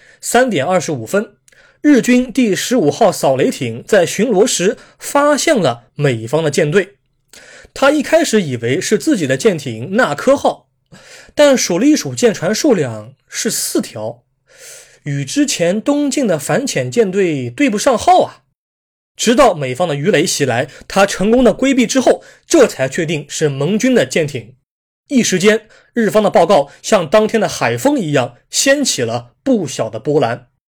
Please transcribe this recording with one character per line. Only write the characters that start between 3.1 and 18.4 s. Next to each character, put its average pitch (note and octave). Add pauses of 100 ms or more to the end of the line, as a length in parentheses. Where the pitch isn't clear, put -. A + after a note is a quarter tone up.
雷 D3+
艇 A#2+
在 F#3
巡 G3
逻 G#3
时 G3+ (220)
发 C#4+
现 D#4+
了 C#3 (100)
美 B2
方 D3+
的 D3
舰 D3+
队。 F3+ (760)
他 C#4
一 D4+
开 D#4+
始 G#3+
以 C3+
为 A#2+
是 -
自 D#4
己 F3
的 C3
舰 F#3
艇 C3+
“纳 A3+
科 -
号”， - (640)
但 C#4+
数 F3
了 A#3
一 D4+
数 C#3
舰 A#2+
船 F3+
数 B3+
量 A2+ (140)
是 -
四 -
条， G#2+ (800)
与 C#3
之 C#4
前 F3+
东 C#4+
进 C4
的 E3+
反 F#3+
潜 B2+
舰 G3
队 D#3+
对 C4+
不 G#3
上 A#3
号 F4
啊。 - (720)